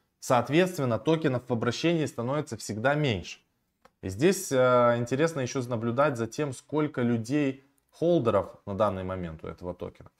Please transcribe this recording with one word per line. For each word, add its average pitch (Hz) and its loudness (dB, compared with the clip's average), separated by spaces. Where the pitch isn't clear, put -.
Соответственно, 131 2
токенов 156 0
в 131 -4
обращении 131 0
становится 127 -4
всегда 110 -2
меньше. 135 -2
И 98 -6
здесь, 165 0
а, 123 4
интересно 135 -2
еще 127 -4
наблюдать 120 0
за 117 -2
тем, 143 -6
сколько 147 -4
людей, 127 0
холдеров 117 2
на 101 -6
данный 95 0
момент 90 -8
у - -10
этого 87 -10
токена. - -14